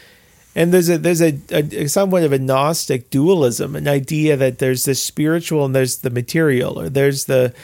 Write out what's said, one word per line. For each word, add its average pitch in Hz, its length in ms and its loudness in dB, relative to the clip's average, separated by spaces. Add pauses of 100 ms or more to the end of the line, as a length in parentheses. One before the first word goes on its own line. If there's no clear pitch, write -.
(560)
And 170 180 2
there's 175 160 4
a, 170 80 2
there's 165 240 0
a, 156 160 2 (140)
a 151 360 -2
somewhat 185 360 0
of 143 100 2
a 139 60 2
Gnostic 131 720 -2
dualism, 143 640 0
an 147 120 -4
idea 147 480 0
that 131 220 0
there's 131 280 -2
the 135 100 0
spiritual 156 680 -2
and 135 120 -2
there's 131 220 0
the 135 120 -6
material, 127 720 -2
or 165 100 -6
there's 139 360 0
the 127 280 0 (100)